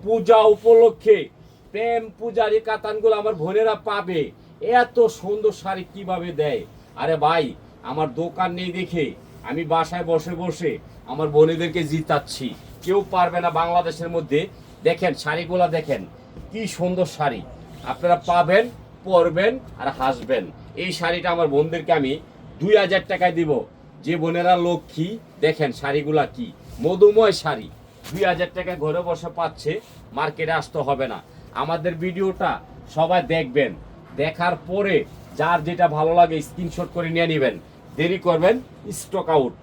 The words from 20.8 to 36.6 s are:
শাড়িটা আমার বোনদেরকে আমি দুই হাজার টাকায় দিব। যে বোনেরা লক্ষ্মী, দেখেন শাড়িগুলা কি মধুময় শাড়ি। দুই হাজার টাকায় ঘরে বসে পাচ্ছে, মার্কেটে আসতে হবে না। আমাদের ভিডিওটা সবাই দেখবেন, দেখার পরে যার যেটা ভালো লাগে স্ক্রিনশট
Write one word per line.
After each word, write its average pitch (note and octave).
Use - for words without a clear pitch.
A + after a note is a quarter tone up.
শাড়িটা F3
আমার E3
বোনদেরকে D#3
আমি C3+
দুই G3
হাজার F#3
টাকায় F3
দিব। D#3
যে D#3+
বোনেরা F3
লক্ষ্মী, F3
দেখেন D3+
শাড়িগুলা C#3+
কি B2
মধুময় G3+
শাড়ি। C3+
দুই F#3
হাজার F3
টাকায় F3+
ঘরে E3
বসে E3
পাচ্ছে, E3
মার্কেটে D#3
আসতে D3+
হবে C3+
না। G2
আমাদের E3
ভিডিওটা F#3
সবাই E3
দেখবেন, C3+
দেখার E3
পরে G3
যার E3
যেটা F3
ভালো D#3+
লাগে D#3+
স্ক্রিনশট E3+